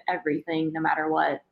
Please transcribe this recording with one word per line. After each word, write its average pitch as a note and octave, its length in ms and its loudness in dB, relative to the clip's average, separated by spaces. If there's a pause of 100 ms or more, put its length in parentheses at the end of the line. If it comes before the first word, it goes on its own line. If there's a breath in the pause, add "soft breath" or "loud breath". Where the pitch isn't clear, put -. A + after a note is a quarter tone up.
everything D#3+ 640 -2
no D#3+ 80 -4
matter D#3 300 0
what. D3+ 420 2